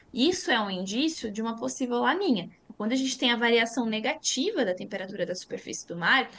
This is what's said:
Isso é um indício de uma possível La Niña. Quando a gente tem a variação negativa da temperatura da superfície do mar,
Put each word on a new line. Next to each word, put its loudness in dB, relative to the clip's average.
Isso 2
é 4
um 0
indício -2
de -6
uma -2
possível -2
La 2
Niña. 0
Quando -2
a 2
gente -2
tem 4
a 2
variação 4
negativa 0
da 0
temperatura -6
da -4
superfície -10
do -8
mar, 4